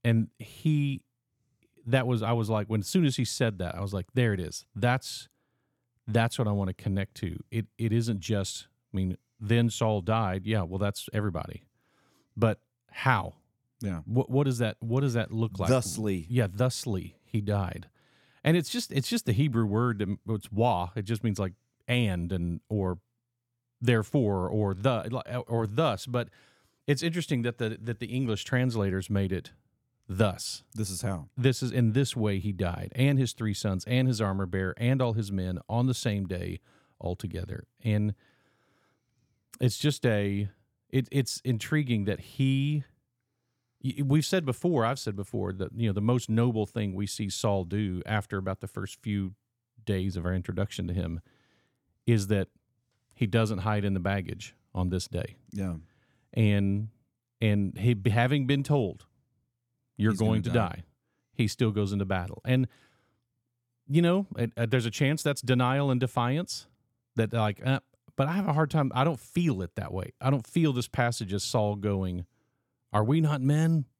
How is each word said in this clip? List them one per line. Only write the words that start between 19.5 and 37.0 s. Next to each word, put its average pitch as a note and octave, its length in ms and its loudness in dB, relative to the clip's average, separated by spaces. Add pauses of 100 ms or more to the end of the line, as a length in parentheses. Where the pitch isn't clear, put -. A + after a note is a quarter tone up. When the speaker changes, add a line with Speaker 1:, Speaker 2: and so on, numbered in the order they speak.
Speaker 1:
word A2 340 0
that, G2+ 180 -2 (160)
it's - 180 -6
wa. G2+ 440 2
It G#2+ 80 -6
just G#2 200 -4
means, G#2+ 160 0
like, F#2 140 -2 (340)
"And," F#2+ 440 0
and, E2+ 280 -2 (100)
or, F#2+ 300 -2 (800)
"therefore," A2 680 2
or G#2 240 0
the, A#2+ 720 -2
or, A#2 200 0
"thus." A2+ 380 0
But A#2+ 240 -4 (580)
it's C3+ 160 2
interesting D#3+ 400 0
that A#2+ 140 -2
the, A2 260 -2
that A2+ 160 -6
the A#2+ 80 -8
English A#2+ 380 -2
translators A2 640 0
made G2 220 0
it F2+ 200 -6 (560)
thus. F#2+ 560 -2 (100)
Speaker 2:
This G#2+ 160 -4
is F#2+ 120 -8
how. F#2 260 -4 (100)
Speaker 1:
This B2+ 240 2
is, B2+ 100 -4
in A#2 200 2
this C3 240 0
way G#2 240 0
he G2 140 -4
died, F2 420 -4
and C3+ 240 4
his B2 140 0
three G#2+ 200 -2
sons, F#2+ 320 -2
and B2+ 220 2
his A2+ 140 0
armor G2 240 0
bearer, F#2+ 320 -2
and B2+ 240 2
all A#2+ 120 0
his G#2 180 -2
men F#2 360 -2
on A#2+ 180 0
the B2+ 80 2
same G2+ 320 0
day F2 360 -6 (380)
altogether. F2+ 680 -6 (180)